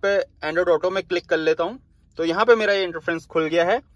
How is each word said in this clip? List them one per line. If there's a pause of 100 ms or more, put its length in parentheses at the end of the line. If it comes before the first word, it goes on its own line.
पे (260)
Android
Auto
में
क्लिक
कर
लेता
हूँ, (400)
तो
यहाँ
पे
मेरा
ये
इंटरफेस
खुल
गया
है। (160)